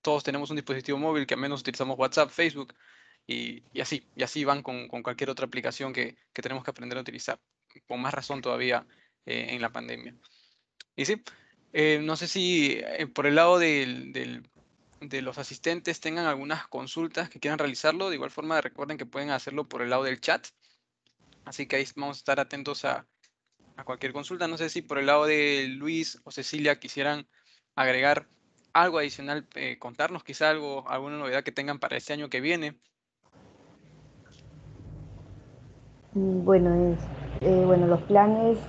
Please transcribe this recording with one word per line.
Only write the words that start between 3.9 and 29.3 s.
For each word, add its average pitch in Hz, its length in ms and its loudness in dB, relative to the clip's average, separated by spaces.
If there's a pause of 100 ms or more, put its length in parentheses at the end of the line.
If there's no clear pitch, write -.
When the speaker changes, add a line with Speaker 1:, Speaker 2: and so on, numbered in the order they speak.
Speaker 1:
y 131 60 -2
así 147 200 -4
van 143 180 0
con, 123 280 -10
con 123 120 -10
cualquier 127 280 -6
otra 131 160 -4
aplicación 123 480 -6
que, 120 240 -4 (160)
que 127 80 -10
tenemos 131 240 -8
que 135 60 -6
aprender 123 260 -10
a 131 40 -6
utilizar, 117 380 -8 (480)
con 123 140 -6
más 135 120 -2
razón 135 280 -6
todavía, 120 440 -2 (400)
eh, 120 260 -4
en 123 100 -6
la 113 100 -4
pandemia. 120 420 -10 (840)
Y 135 80 -2
sí, 214 180 -2 (480)
eh, 151 320 4
no 156 140 -2
sé 170 100 -8
si, 160 560 2
eh, - 240 -4
por 135 180 -4
el 147 100 6
lado 175 240 8
del, 135 520 0
del, 123 380 -8 (500)
de 135 220 -8
los 135 160 -8
asistentes 160 640 -4
tengan 165 240 -4
algunas 147 420 -4
consultas 160 640 -6
que 135 100 -20
quieran 151 200 -2
realizarlo, 156 500 0
de 165 60 -2
igual 135 140 -6
forma 156 300 0
recuerden 147 380 -6
que 131 80 -8
pueden 139 240 -6
hacerlo 139 400 -4
por 123 120 -6
el 120 80 -4
lado 127 140 2
del 131 160 -2
chat, - 280 0 (1000)
así 135 200 -8
que 135 120 -2
ahí 135 180 0
vamos 143 220 -6
a - 20 -18
estar 139 220 2
atentos 139 420 -6
a, 127 240 -2 (680)
a 135 80 -16
cualquier 131 260 -6
consulta. 165 380 -6
No 165 80 -6
sé 160 120 -4
si 170 120 -6
por 143 160 -4
el 139 80 0
lado 147 220 6
de 147 420 4
Luis 156 560 -4
o 139 60 -18
Cecilia 147 460 0
quisieran 143 480 -4 (480)
agregar 135 540 4 (460)
algo 165 240 6
adicional, 143 480 -4 (100)